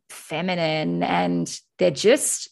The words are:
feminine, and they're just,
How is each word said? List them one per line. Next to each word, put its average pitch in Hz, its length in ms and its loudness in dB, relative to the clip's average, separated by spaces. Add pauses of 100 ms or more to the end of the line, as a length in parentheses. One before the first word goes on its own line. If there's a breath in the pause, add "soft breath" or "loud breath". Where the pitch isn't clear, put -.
(100)
feminine, 165 920 -2
and 175 560 0 (200)
they're 180 120 4
just, - 600 2